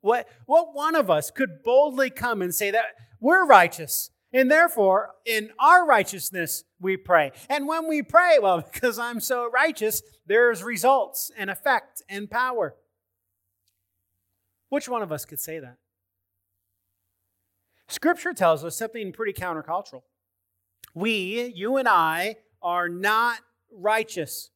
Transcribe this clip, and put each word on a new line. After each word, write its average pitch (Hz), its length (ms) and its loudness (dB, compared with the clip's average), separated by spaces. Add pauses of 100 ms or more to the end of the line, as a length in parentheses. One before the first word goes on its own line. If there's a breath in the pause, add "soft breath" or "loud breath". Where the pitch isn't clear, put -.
What, 226 260 0 (180 soft breath)
what 330 300 2
one 302 180 0
of 262 160 2
us 151 220 0
could 180 320 -6
boldly 262 480 2
come 226 320 -4
and 180 100 -4
say 202 160 -4
that 220 160 0 (340 soft breath)
we're 339 280 2
righteous, 175 640 6 (200)
and 254 200 2
therefore 254 640 2 (120)
in 220 320 -2
our 339 300 6
righteousness 190 800 -2 (140)
we 185 180 -2
pray? 165 340 2 (180 loud breath)
And 285 180 -2
when 320 200 -4
we 302 160 -4
pray, 339 360 4
well, 185 220 0
<laughs> - 120 -18
because 233 260 -4
I'm 240 200 -8
so 240 300 -4
righteous, 247 540 -2 (240 soft breath)
there's 226 340 2
results 233 760 0
and 196 140 -8
effect - 580 -4
and 202 220 -12
power. 233 460 -6 (1900)
Which 277 200 -4
one 233 140 -4
of 165 80 -8
us 151 140 -8
could - 140 -16
say 160 200 -12
that? 127 180 -20 (2000)
Scripture 339 460 -4
tells 160 320 0
us 165 100 -10
something 220 380 -10
pretty 220 180 -8
countercultural. 165 680 -8 (920)
We, 220 640 -6
you 220 220 -4
and 262 100 -2
I, 180 500 0 (240)
are 175 280 -2
not 214 500 -2 (320)
righteous. 214 840 -4